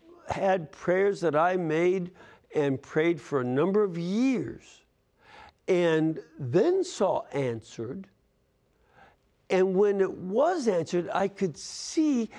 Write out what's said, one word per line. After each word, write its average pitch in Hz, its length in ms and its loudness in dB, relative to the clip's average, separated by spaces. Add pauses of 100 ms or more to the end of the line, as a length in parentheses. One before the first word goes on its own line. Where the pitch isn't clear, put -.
(300)
had 190 420 0
prayers 190 500 0
that 156 140 0
I 180 220 2
made 175 540 0 (440)
and 139 260 0
prayed 160 380 0
for 139 220 -2
a - 20 -2
number 170 400 0
of 175 140 -4
years 202 840 -4 (840)
and 160 520 2 (180)
then 240 460 2
saw 175 400 -2 (100)
answered. 127 760 -6 (1400)
And 185 260 2
when 202 260 4
it 190 100 0
was 254 560 -2
answered, 175 460 0
I 190 140 0
could 190 300 -4
see 285 800 -2